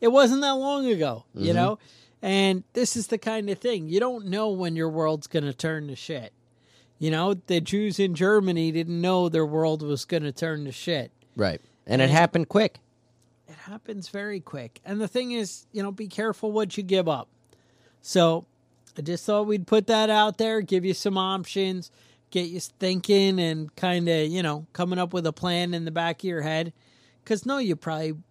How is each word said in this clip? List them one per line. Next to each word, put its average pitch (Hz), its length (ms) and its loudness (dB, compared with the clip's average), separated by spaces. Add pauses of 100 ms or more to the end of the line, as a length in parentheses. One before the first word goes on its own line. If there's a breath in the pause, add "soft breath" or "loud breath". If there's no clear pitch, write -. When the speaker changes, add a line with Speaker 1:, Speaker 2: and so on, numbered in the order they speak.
Speaker 1:
It 233 80 6
wasn't 262 320 6
that 277 100 0
long 269 360 -2
ago, 147 460 0
you 101 140 -4
Speaker 2:
Mm-hmm. 104 80 2
Speaker 1:
know? 208 240 0 (420 soft breath)
And 196 420 2 (100)
this 240 220 0
is 226 120 -4
the 233 100 -2
kind 220 320 -4
of 185 100 -2
thing. 196 300 -4
You 180 100 2
don't 240 280 -4
know 214 220 0
when 180 260 -2
your 160 140 0
world's 156 380 0
gonna 143 260 -2
turn 156 340 -6
to 135 80 -12
shit. 123 360 -12 (680 soft breath)
You 156 120 0
know, 175 220 2
the 180 260 -2
Jews 202 400 -2
in 185 160 2
Germany 185 560 2
didn't 165 300 -2
know 180 260 4
their 160 180 2
world 156 360 0
was 147 240 -4
gonna 151 260 -2
turn 156 340 -4
to 135 60 -10
shit. 139 400 -4 (240)
Speaker 2:
Right. 92 240 0 (260)
And 127 160 2
it 131 40 6
Speaker 1:
And 135 80 4
Speaker 2:
happened 165 360 4
quick. 208 300 2 (720)
Speaker 1:
It 160 60 -20
happens 202 520 -14
very 202 320 -8
quick. 123 460 -12
And 202 160 -4
the 208 80 -2
thing 247 240 -4
is, 220 400 -6
you 202 100 -4
know, 202 80 -6
be 196 160 -10
careful 214 460 -4
what 214 240 -2
you 208 60 -4
give 185 260 2
up. 131 180 -2 (760 soft breath)
So 170 440 4 (520)
I 156 40 -8
just 170 240 -6
thought 208 220 2
we'd 208 200 0
put 220 200 4
that 220 220 4
out 214 280 4
there, 220 240 0
give 185 240 0
you 185 80 0
some 196 240 -2
options, 190 720 -4 (400 soft breath)
get 180 160 -2
you 175 140 -8
thinking 190 760 2
and 160 380 -2
kinda, 170 500 0
you 175 160 -2
know, 151 300 -4
coming 180 260 -4
up 175 160 -2
with 175 140 -2
a 156 60 -2
plan 175 400 -2
in 170 100 -4
the 165 80 -6
back 165 300 -2
of - 20 -20
your 175 200 -4
head. 160 280 -2 (540 soft breath)
'Cause 220 200 -2
no, 277 120 -2
you 202 180 0
probably 156 380 -4 (180)